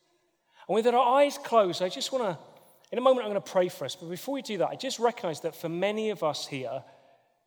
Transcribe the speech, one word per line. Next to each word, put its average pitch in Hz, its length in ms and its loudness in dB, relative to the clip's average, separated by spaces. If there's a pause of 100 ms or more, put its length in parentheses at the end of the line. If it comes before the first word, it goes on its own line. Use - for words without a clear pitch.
(680)
And 175 60 -2
with 220 120 2
our 240 80 6 (240)
eyes 285 180 4
closed, 196 460 2
I 185 80 0
just - 200 -6
wanna, 220 280 -2 (520)
in 190 60 -8
a 240 60 0
moment 254 240 4
I'm 208 40 -4
gonna 202 120 -2
pray 185 260 0
for 151 160 -10
us, 127 100 -8
but 165 140 -14
before 180 240 -8
we 269 80 -4
do 214 160 -6
that, 151 140 0
I 147 60 -8
just 254 220 -6
recognize 220 420 -2
that 160 140 -6
for - 140 -8
many 208 400 -2
of 202 140 -6
us 151 240 -2
here, 131 360 -8 (640)